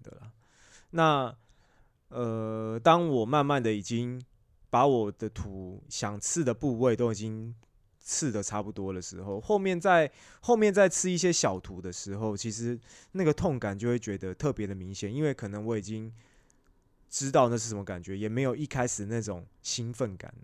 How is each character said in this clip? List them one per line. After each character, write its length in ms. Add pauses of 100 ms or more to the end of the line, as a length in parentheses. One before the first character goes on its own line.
的 100
啦。 200 (600)
那， 440 (720)
呃， 760
当 240
我 200
慢 180
慢 180
的 80
已 120
经 360 (520)
把 160
我 260
的 160
图 600
想 280
刺 240
的 120
部 240
位 180
都 160
已 20
经 400 (440)
刺 340
得 100
差 200
不 100
多 180
的 120
时 200
候， 160
后 200
面 200
再， 320 (300)
后 160
面 160
再 160
刺 220
一 80
些 120
小 300
图 180
的 140
时 240
候， 180
其 160
实 300 (320)
那 100
个 120
痛 240
感 200
就 100
会 100
觉 180
得 180
特 160
别 160
的 80
明 200
显， 200
因 80
为 120
可 140
能 140
我 140
已 60
经 280 (1000)
知 200
道 200
那 80
是 100
什 60
么 100
感 180
觉， 140
也 140
没 120
有 140
一 80
开 240
始 160
那 160
种 240 (160)
兴 320
奋 240
感 160 (120)